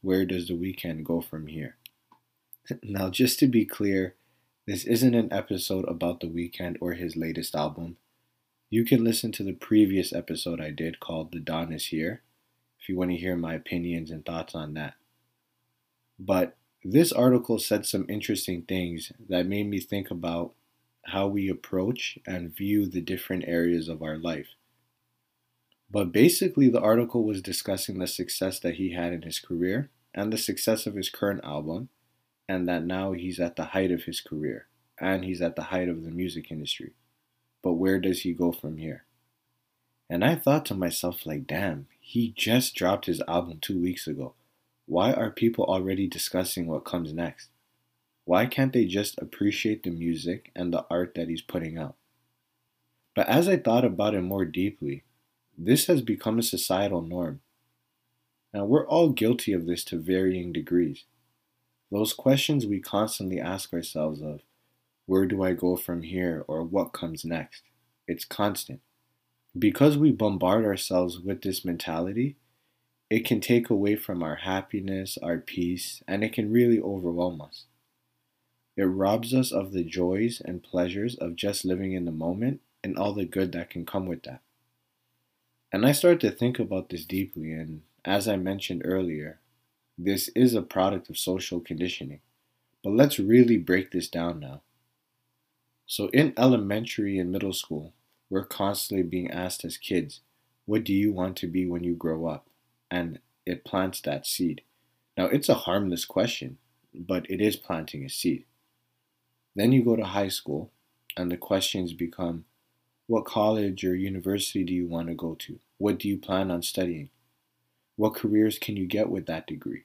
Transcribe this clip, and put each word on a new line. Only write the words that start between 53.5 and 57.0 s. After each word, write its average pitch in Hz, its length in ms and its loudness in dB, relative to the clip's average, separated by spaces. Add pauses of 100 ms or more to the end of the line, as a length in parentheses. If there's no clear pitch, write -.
thought 120 260 4
about 104 300 2
it 95 80 0
more 95 240 0
deeply, 78 560 -4 (560)
this 107 280 4
has 165 140 6
become 110 380 0
a 117 40 2
societal 95 600 0